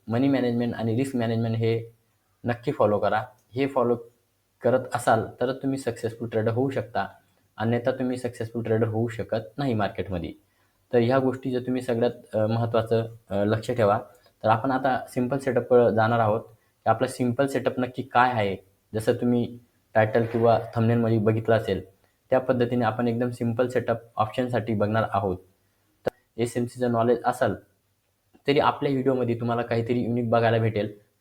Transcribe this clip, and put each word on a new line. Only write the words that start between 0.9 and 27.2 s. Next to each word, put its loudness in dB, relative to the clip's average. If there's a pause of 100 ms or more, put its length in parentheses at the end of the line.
रिस्क -2
मॅनेजमेंट 0
हे -2 (520)
नक्की -4
फॉलो 2
करा. 0 (300)
हे 0
फॉलो 0 (680)
करत 4 (140)
असाल 2 (140)
तर 0
तुम्ही -4
सक्सेसफुल -6
ट्रेडर 0
होऊ 0
शकता, -4 (500)
अन्यथा 0
तुम्ही -4
सक्सेसफुल -8
ट्रेडर 2
होऊ -2
शकत -6
नाही -2
मार्केटमध्ये. -4 (600)
तर 4
ह्या 4
गोष्टी -2
जर -2
तुम्ही -4
सगळ्यात, -2
अ, 2
महत्त्वाचं, 0 (220)
अ, 0
लक्ष 0
ठेवा. 2 (440)
तर 2
आपण 2
आता -2
सिंपल -2
सेटअपवर 4
जाणार 2
आहोत 2
की -6
आपला 0
सिंपल 0
सेटअप -2
नक्की -6
काय 2
आहे. 0 (380)
जसं 0
तुम्ही 0 (360)
टायटल 4
किंवा 4 (140)
थंबनेलमध्ये 2
बघितलं 2
असेल, -2 (460)
त्या 4
पद्धतीने 0
आपण 0
एकदम -2
सिंपल -2
सेटअप -2 (180)
ऑप्शनसाठी -2
बघणार 0
आहोत. -2 (680)
तर -10
एसएमसीचं -2
नॉलेज 4